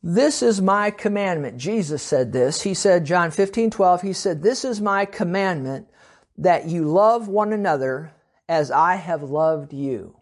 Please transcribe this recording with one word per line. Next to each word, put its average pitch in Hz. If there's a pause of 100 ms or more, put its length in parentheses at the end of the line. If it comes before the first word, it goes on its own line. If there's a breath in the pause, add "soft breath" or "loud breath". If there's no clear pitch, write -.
"This 240
is 220
my 202
commandment." 190
Jesus 151
said 127
this. 131
He 196
said, 175
John 170
fifteen 208
twelve, 180
he 196
said, 170
"This 247
is 233
my 202
commandment, 175 (500 soft breath)
that 165
you 165
love 208
one 208
another 156 (360)
as 151
I 160
have 165
loved 151
you." 139